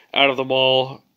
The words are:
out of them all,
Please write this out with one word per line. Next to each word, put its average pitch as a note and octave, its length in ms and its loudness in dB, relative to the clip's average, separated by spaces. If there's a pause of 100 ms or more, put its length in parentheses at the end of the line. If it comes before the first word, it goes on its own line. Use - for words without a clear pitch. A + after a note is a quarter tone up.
(140)
out C#3 160 2
of B2+ 80 -4
them C3 120 -4
all, C3 520 0 (140)